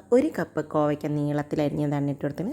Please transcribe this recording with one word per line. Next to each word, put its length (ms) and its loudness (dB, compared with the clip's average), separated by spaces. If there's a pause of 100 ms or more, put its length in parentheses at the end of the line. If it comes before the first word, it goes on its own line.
(120)
ഒരു 180 4
കപ്പ് 360 -4
കോവയ്ക്ക 440 0
നീളത്തിൽ 520 0
അരിഞ്ഞതാണ് 480 0
ഇട്ട് 140 -4
കൊടുത്തത്. 300 -4